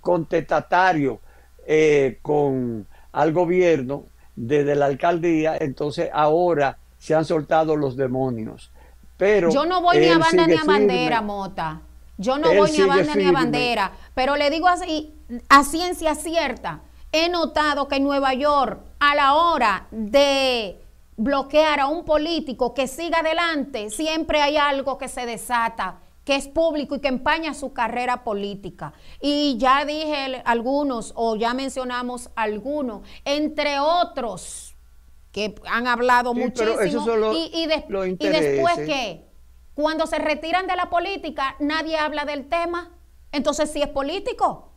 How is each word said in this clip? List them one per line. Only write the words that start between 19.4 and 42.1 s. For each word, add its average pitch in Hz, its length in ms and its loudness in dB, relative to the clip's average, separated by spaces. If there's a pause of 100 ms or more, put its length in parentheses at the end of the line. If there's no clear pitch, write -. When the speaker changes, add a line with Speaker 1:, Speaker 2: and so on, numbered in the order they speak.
Speaker 2:
de 247 880 0 (380)
bloquear 277 640 2
a 277 80 2
un 330 160 -2
político 302 680 0
que 262 140 -2
siga 330 320 -2
adelante, 311 680 -2
siempre 311 520 -2
hay 294 160 2
algo 277 400 0
que 262 100 -10
se 247 180 -8
desata, 226 720 -4 (260)
que 277 100 0
es 277 120 -4
público 302 480 -2
y 240 40 -6
que 285 80 -4
empaña 294 460 -2
su 254 180 -10
carrera 247 520 -4
política. 202 680 -8 (280)
Y 285 360 0
ya 262 280 2
dije 302 400 -4
el-, 254 200 -8
algunos, 247 680 -2
o 226 220 -2
ya 233 160 -2
mencionamos 247 840 -6
algunos, 220 720 -6 (160)
entre 294 560 -2
otros, 294 960 -4 (560)
que 208 240 -6 (120)
han 233 200 -2
hablado 247 460 2
Speaker 1:
Sí, 247 220 -2
pero 220 240 0
Speaker 2:
muchísimo, - 20 -
Speaker 1:
esos 196 220 0
son 226 180 0
los, 220 160 0
Speaker 2:
y, 330 160 -6
y 330 140 -4
des-, 311 200 -2
Speaker 1:
los 190 200 -4 (120)
Speaker 2:
y 302 100 0
después 302 480 2
Speaker 1:
intereses. 302 80 -6
Speaker 2:
que, 254 400 -6 (500)
cuando 311 320 0
se 320 120 -4
retiran 320 480 -2
de 370 80 -2
la 359 140 -4
política, 349 720 -4
nadie 311 380 -2
habla 302 280 -2